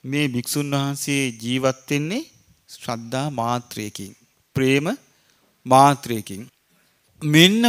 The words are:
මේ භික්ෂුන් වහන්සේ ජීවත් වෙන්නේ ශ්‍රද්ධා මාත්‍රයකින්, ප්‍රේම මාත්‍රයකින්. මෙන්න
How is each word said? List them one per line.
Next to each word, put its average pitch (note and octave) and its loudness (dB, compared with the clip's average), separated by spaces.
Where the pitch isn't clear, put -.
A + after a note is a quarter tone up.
මේ C#3+ -2
භික්ෂුන් C3+ -4
වහන්සේ C#3 -2
ජීවත් B2+ -2
වෙන්නේ D#3+ -4
ශ්‍රද්ධා A#2+ -8
මාත්‍රයකින්, A#2 -8
ප්‍රේම C3+ 2
මාත්‍රයකින්. B2+ 2
මෙන්න E3+ 6